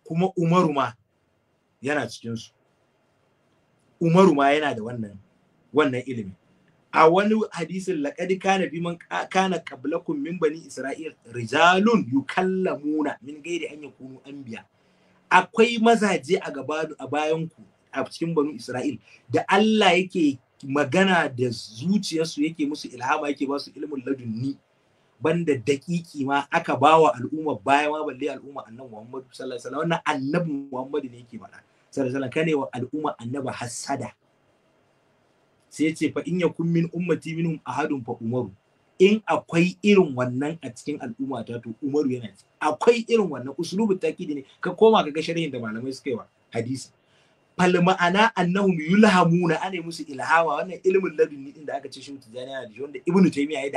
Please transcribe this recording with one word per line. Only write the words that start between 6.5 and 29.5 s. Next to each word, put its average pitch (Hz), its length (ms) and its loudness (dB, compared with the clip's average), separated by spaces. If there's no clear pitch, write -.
A 156 160 8
wani 208 260 4
hadisin, 175 500 -6
"Laqad 165 300 -4
kana 190 280 0
fi 165 100 -8
man 170 180 -6
ka-, - 320 -6
kana 190 300 0
qablakum 147 580 -6
min 165 220 -6
bani 160 260 0
Isra'il 143 480 -10
rijalun 160 800 4
yukallamuna 151 1120 -2
min 147 220 -18
ghairi 165 300 -6
an 151 100 -18
yakunu 131 420 -18
anbiya." 135 380 -16
Akwai 226 480 4
mazaje 190 640 4
a 165 100 -10
gaba, 147 360 -6
a 131 100 -12
bayan 156 420 -2
ku, - 120 -20
a 135 120 -2
cikin 165 280 -6
banu 147 220 0
Isra'il, 127 420 -6
da 156 200 0
Allah 208 500 4
yake 160 400 0
magana 147 680 2
da 123 220 -2
zuciyarsu, 160 880 -4
yake 156 240 -2
musu 151 220 -6
ilhama, 143 420 -4
yake 139 180 -4
ba 139 120 -2
su - 160 -14
ilmin 147 300 -10
ladunni. 127 520 -6
Banda 160 320 0
daƙiƙi 143 720 -4
ma 139 240 -2
aka 165 280 -2
ba 151 200 8
wa 151 160 6
al'umma 139 480 -6
baya 143 300 2
ma, 156 140 -4
balle 139 260 -6
al'umma 131 340 -12
Annabi 120 240 -18
Muhammad 123 340 -14
sallallahu 127 260 -10